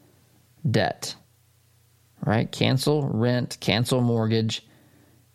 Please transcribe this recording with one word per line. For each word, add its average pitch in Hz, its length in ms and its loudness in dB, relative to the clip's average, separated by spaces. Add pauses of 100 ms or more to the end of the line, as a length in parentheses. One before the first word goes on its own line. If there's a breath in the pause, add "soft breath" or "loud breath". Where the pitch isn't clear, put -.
(680 soft breath)
debt. - 480 -2 (1080)
Right? - 260 0
Cancel 139 560 0
rent, 120 540 -2
cancel 120 400 2
mortgage, 113 680 0 (680 soft breath)